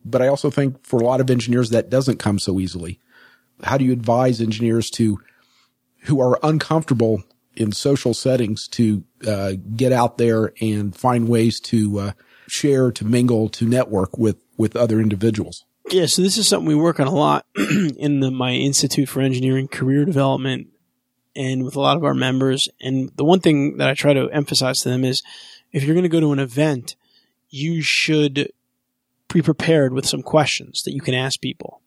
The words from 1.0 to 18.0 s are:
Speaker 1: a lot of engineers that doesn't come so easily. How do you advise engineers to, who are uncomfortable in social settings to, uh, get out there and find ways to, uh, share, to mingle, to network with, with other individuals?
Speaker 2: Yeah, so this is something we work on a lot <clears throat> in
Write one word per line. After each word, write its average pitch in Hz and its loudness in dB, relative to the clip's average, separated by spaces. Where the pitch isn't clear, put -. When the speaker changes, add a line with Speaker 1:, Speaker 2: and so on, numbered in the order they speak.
Speaker 1:
a 117 2
lot 131 2
of 131 2
engineers 120 0
that 143 2
doesn't 131 0
come 104 0
so 95 -2
easily. 87 -6
How 139 -2
do 135 2
you 127 2
advise 120 0
engineers 113 0
to, 107 0
who 139 0
are 127 2
uncomfortable 143 0
in 110 -2
social 131 0
settings 120 -2
to, 107 0
uh, 98 -2
get 127 2
out 120 2
there 113 2
and 104 -2
find 120 2
ways 117 2
to, 104 0
uh, 98 -6
share, 131 2
to 107 -8
mingle, 117 2
to - -4
network 107 0
with, 110 2
with 107 -2
other 110 2
individuals? 104 -2
Speaker 2:
Yeah, 180 2
so 180 0
this 190 2
is 208 0
something 170 0
we 156 2
work 160 2
on 139 2
a 170 -2
lot 143 0
<clears throat> - -14
in 147 0